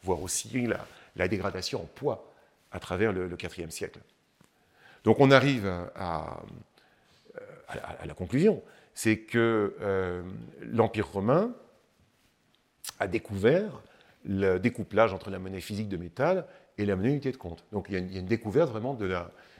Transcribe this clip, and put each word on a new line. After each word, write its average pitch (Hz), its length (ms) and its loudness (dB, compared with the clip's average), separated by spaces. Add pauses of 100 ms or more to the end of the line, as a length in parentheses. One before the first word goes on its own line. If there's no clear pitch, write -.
voir 87 220 -2
aussi 95 260 -6 (160)
la, 110 200 -2 (300)
la 90 120 2
dégradation 95 560 -4
en - 20 -12
poids - 480 -6 (380)
à 92 80 -8
travers 101 340 0
le, 92 140 -2
le 87 100 -8
quatrième 85 340 -10
siècle. - 280 -10 (1040)
Donc 107 160 8
on 135 100 10
arrive 131 380 6
à, 87 280 -4
à, 82 480 -6 (1200)
à, - 340 -10
à - 60 -10
la 73 80 -10
conclusion, 143 480 2 (320)
c'est 110 240 2
que, 113 640 2
euh, 92 420 -2 (400)
l'Empire 107 440 2
romain 147 460 2 (1500)
a 101 80 -2
découvert 113 760 0 (420)
le 95 320 2
découplage 110 560 2
entre 98 160 -10
la 95 100 -8
monnaie 95 220 -10
physique 107 260 -6
de 98 80 -6
métal 143 520 -2 (300)
et 104 80 0
la 101 120 2
monnaie 107 140 2
unité 135 200 -2
de - 60 -8
compte. 85 340 -14
Donc 101 160 -4
il 101 60 -8
y - 20 0
a 92 40 0
une, 90 80 -4
il 92 60 -12
y 95 40 -8
a - 20 -6
une 90 60 -6
découverte 113 460 2
vraiment 110 220 -4
de 107 120 -4
la, 90 260 -4 (280)